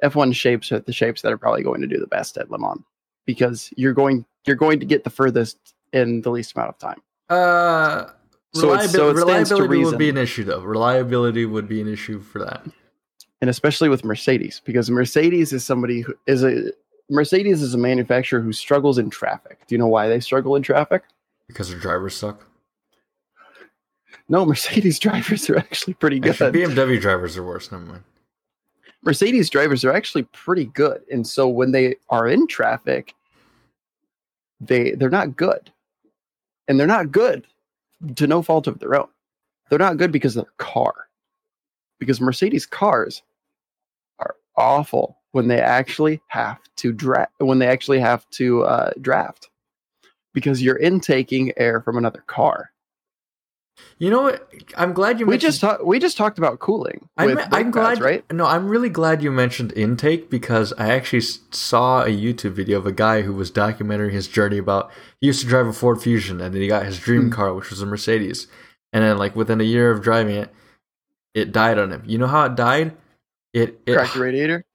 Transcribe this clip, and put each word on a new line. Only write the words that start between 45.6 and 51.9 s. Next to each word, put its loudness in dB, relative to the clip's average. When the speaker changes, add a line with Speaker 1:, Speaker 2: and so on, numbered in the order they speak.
Speaker 1:
actually 0
have -6
to -2
dra-, -2
when 2
they 4
actually 2
have 0
to, 0
uh, 0
draft, -4
because -2
you're 2
intaking 0
air 0
from -4